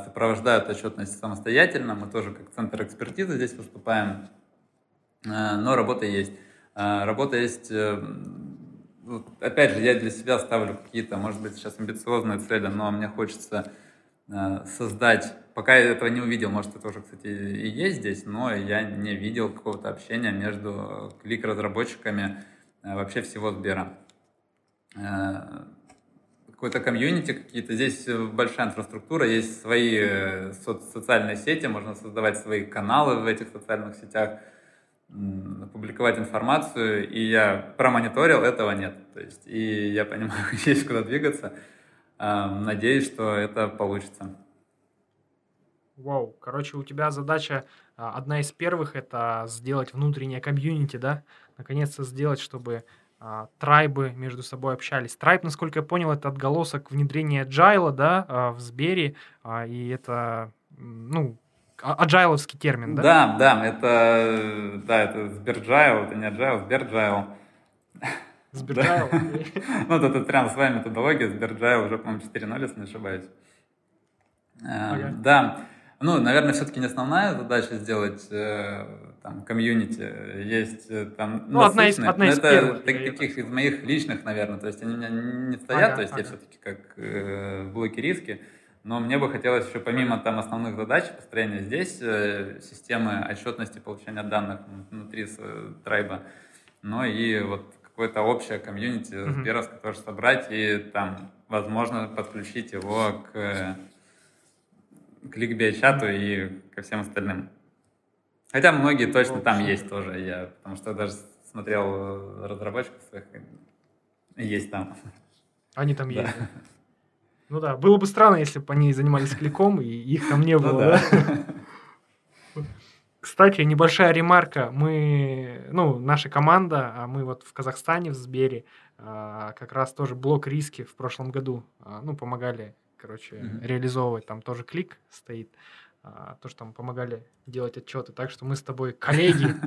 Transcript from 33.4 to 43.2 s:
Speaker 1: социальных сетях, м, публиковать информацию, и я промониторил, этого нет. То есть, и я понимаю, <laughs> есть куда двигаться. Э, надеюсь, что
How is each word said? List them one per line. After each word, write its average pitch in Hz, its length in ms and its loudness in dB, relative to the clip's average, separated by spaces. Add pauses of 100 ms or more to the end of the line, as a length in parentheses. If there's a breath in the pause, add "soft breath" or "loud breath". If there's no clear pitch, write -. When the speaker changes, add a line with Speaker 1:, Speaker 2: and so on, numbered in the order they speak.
Speaker 1:
социальных 107 480 -8
сетях, - 420 -4 (720 loud breath)
м, 95 600 -8
публиковать 113 460 -2
информацию, 110 920 0
и 110 140 -6
я 107 540 2
промониторил, 127 640 4
этого 110 280 2
нет. 98 220 -6 (200)
То - 60 -16
есть, - 260 -18
и 107 460 -4
я 104 120 0
понимаю, 104 480 -6
<laughs> 110 140 -4
есть 143 200 4
куда 117 160 -2
двигаться. 143 500 -4 (680 loud breath)
Э, 104 280 -2
надеюсь, 107 600 0
что 107 280 -4